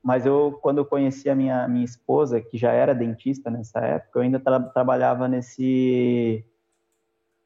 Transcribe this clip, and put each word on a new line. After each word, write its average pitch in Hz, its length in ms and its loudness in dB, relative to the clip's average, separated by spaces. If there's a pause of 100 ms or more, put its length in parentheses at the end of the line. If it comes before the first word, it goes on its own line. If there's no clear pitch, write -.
mas 127 240 0
eu, 143 380 2
quando 143 160 2
eu 143 60 2
conheci 139 440 -2
a 139 60 2
minha, 127 320 0
minha 123 180 0
esposa, 123 560 0
que - 160 -10
já 117 140 0
era 131 240 2
dentista 120 560 -4
nessa 117 300 -8
época, 127 360 -4
eu 123 60 2
ainda 127 160 0
tra-, 131 220 2
trabalhava 127 680 0
nesse, 123 1160 0 (1000)